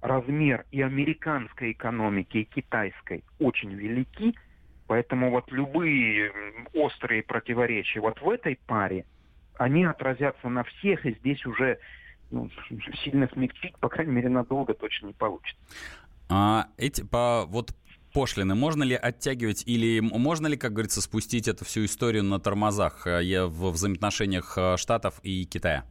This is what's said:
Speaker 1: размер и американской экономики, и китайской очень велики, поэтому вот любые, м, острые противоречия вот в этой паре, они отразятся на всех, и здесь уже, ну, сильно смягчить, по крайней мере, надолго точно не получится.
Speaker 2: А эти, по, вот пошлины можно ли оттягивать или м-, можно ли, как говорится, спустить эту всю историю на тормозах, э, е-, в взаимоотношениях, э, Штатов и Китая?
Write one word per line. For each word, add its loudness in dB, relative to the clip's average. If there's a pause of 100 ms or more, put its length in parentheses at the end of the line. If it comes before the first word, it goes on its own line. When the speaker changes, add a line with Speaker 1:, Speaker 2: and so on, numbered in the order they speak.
Speaker 1:
размер 2
и -2
американской -2
экономики, -2
и 0
китайской -6 (160)
очень 0
велики, -2 (520)
поэтому 2
вот 0
любые, 2
м, -12
острые 0
противоречия -2
вот -2
в 0
этой 0
паре, 0 (520)
они 4
отразятся -2
на 0
всех, -2
и 0
здесь -2
уже, 0 (520)
ну, -6 (540)
сильно 2
смягчить, -4
по 0
крайней -2
мере, 2
надолго 0
точно -6
не -12
получится. -4 (680)
Speaker 2:
А 4
эти, -2
по, 2
вот -4 (380)
пошлины 0
можно 2
ли 2
оттягивать -2
или 4
м-, 2
можно 2
ли, 0
как -2
говорится, -2
спустить -2
эту -2
всю 0
историю 2
на 2
тормозах, 0
э, 2
е-, 2
в -2
взаимоотношениях, -2
э, 4
Штатов -2
и -4
Китая? -2